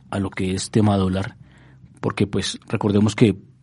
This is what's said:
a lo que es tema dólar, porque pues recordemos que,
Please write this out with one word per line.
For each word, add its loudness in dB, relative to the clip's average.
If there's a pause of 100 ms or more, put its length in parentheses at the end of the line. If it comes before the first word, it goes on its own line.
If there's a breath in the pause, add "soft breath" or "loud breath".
a -4
lo -4
que -4
es -8
tema 4
dólar, -2 (640 soft breath)
porque -2
pues -4
recordemos 0
que, 4 (260)